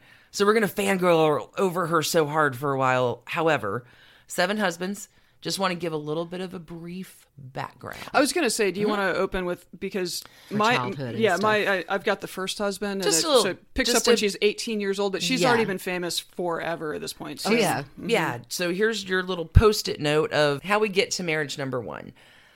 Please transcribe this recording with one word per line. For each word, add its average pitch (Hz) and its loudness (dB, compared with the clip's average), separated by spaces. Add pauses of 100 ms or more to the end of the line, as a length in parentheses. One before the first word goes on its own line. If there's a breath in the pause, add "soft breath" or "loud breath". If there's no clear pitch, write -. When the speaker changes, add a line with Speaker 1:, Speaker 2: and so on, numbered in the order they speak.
(300 soft breath)
Speaker 1:
So 202 0
we're 214 8
gonna 220 4
fangirl 170 4
over 180 0
her 160 2
so 156 4
hard 147 2
for 139 -2
a 135 0
while. 127 2
However, 123 0 (420 loud breath)
seven 185 0
husbands. 185 -4 (320 soft breath)
Just 165 -6
wanna 185 0
give 165 -4
a 156 -2
little 151 -4
bit 180 -10
of 185 -10
a 190 -10
brief 175 -14 (100)
background. - -12 (160)
Speaker 2:
I 247 4
was 285 2
gonna 330 0
say, 208 0
do 185 -4
you 208 0
Speaker 1:
Mm-hmm. 214 0
Speaker 2:
wanna 190 0
open 185 -2
with, 175 -6 (120)
because 185 -6 (240 loud breath)
Speaker 3:
Her 196 -6
Speaker 2:
my, 220 4
Speaker 3:
childhood 143 -4
and - -6
Speaker 2:
yeah, 214 4
Speaker 3:
stuff. 202 -2
Speaker 2:
my, 208 2 (120)
I, - -6
I've 196 -2
got 196 0
the - -8
first 190 -6
husband, 202 -4
and 196 -4
Speaker 1:
Just 330 0
Speaker 2:
it, - -4
Speaker 1:
a - -2
little, 254 6
Speaker 2:
so 202 2
it - -10
picks 254 2
Speaker 1:
just 240 4
Speaker 2:
up - 0
when 233 6
Speaker 1:
a - 4
Speaker 2:
she's 208 0
eighteen 208 0
years 196 -2
old, 202 0
but 175 -4
she's 254 0
Speaker 3:
Yeah. 262 6
Speaker 2:
already 226 4
been 196 -2
famous 180 -4
forever 165 -4
at 156 -8
this 156 -8
point. 151 -12
Speaker 3:
Oh, 190 2
Speaker 2:
So 226 4
Speaker 3:
yeah. 156 2
Speaker 2:
mm-hmm. - -12
Speaker 1:
Yeah. 156 0 (100)
So 175 -2
here's 208 0
your 185 -2
little 180 -4
Post-it - 4
note 151 2
of 143 2
how 202 0
we 220 0
get 190 0
to 190 -4
marriage 156 -4
number 135 -6
one. 64 -12 (420 soft breath)